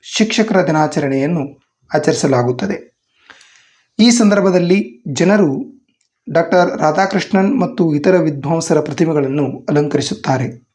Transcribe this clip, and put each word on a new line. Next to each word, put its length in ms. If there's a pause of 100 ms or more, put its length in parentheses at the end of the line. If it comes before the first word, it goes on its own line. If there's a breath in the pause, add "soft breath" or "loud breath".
(160)
ಶಿಕ್ಷಕರ 520
ದಿನಾಚರಣೆಯನ್ನು 920 (320)
ಆಚರಿಸಲಾಗುತ್ತದೆ. 1040 (1000 soft breath)
ಈ 100
ಸಂದರ್ಭದಲ್ಲಿ 960 (100)
ಜನರು 720 (480)
ಡಾಕ್ಟರ್ 480
ರಾಧಾಕೃಷ್ಣನ್ 800
ಮತ್ತು 360
ಇತರ 220
ವಿದ್ವಾಂಸರ 600
ಪ್ರತಿಮೆಗಳನ್ನು 920
ಅಲಂಕರಿಸುತ್ತಾರೆ. 1040